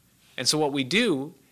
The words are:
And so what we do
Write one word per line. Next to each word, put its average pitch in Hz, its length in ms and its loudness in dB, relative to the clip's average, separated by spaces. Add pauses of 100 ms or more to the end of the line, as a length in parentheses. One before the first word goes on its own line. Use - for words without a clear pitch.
(380)
And 127 100 -4
so 151 100 2
what 151 140 2
we 139 140 -2
do 165 480 0 (180)